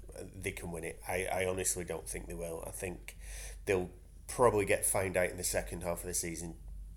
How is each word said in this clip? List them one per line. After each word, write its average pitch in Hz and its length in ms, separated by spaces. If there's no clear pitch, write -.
they 95 100
can 92 200
win 82 120
it. 82 240
I, 92 240
I 92 140
honestly 92 400
don't 82 240
think 85 180
they 85 60
will. 85 340
I - 40
think - 440
they'll 92 260
probably 107 380
get 101 180
found 95 320
out 90 140
in 92 80
the 90 60
second 87 400
half 85 180
of 92 60
the 90 60
season, 82 420